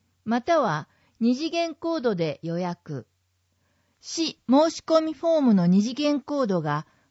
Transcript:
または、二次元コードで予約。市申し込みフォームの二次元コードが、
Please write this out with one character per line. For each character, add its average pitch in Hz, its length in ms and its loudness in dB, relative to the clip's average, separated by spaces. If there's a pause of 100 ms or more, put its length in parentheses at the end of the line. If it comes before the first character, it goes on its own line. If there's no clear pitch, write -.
(260)
ま 233 180 -2
た 330 180 2
は、 165 260 -2 (340)
二 240 140 2
次 311 140 -6
元 339 260 -4
コ 330 220 -4
ー 311 40 -6
ド 233 140 0
で 170 280 -4
予 165 140 -6
約。 175 480 -8 (920)
市 - 400 -6 (100)
申 302 220 6
し - 140 -14
込 320 160 4
み 320 120 -4
フ - 140 -4
ォ 330 120 4
ー - 20 2
ム 247 120 6
の 175 140 4
二 190 160 4
次 247 100 -4
元 294 280 -2
コ 285 220 -4
ー 226 40 -2
ド 180 140 0
が、 151 260 -4 (240)